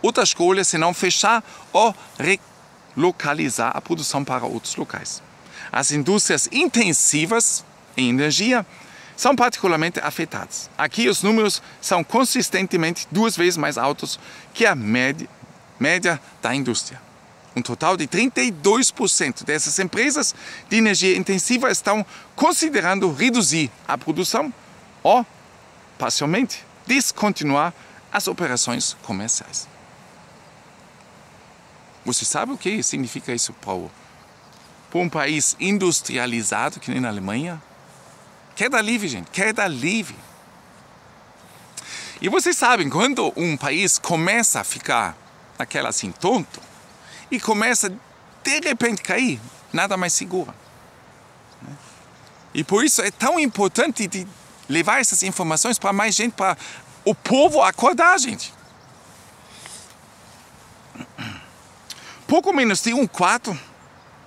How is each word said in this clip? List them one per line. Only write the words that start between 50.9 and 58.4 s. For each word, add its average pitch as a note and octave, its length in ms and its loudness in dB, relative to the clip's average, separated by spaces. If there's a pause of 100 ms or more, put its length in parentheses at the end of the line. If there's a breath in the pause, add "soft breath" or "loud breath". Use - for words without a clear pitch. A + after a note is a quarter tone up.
Né? C#3+ 140 -16 (760)
E D#3 120 -4
por G#3+ 200 2
isso C#4+ 180 4
é G3+ 80 0
tão D#4 280 0
importante A3+ 680 0
de F#3 200 -8 (420)
levar E3+ 320 2
essas - 220 0
informações F#3 560 -2
pra G3 140 0
mais G#3 220 0
gente, A3+ 180 0
pra F#3+ 240 0 (480 loud breath)
o - 100 2
povo D4 480 4
acordar, E4 560 4
gente. - 340 -6 (3750 loud breath)